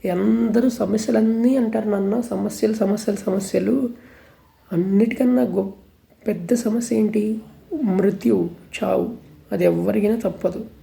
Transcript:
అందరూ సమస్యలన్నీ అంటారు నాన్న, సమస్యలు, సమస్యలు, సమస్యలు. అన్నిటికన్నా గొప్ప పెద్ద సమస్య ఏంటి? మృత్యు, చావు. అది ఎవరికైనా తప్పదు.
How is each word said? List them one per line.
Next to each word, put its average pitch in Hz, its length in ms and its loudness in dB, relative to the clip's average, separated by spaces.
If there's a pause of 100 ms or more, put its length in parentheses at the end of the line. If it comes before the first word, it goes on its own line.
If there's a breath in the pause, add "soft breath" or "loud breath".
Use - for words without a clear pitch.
(120)
అందరూ 226 580 2
సమస్యలన్నీ 220 840 2
అంటారు 220 340 0
నాన్న, 202 320 0
సమస్యలు, 214 520 -2
సమస్యలు, 202 440 0
సమస్యలు. 196 720 -2 (840 loud breath)
అన్నిటికన్నా 226 680 2
గొప్ప 196 360 -2 (500)
పెద్ద 175 260 -2
సమస్య 240 420 -2
ఏంటి? 214 440 0 (440)
మృత్యు, 196 680 2 (340)
చావు. 190 340 -2 (340)
అది 180 140 0
ఎవరికైనా 202 500 2
తప్పదు. 196 500 -4 (180)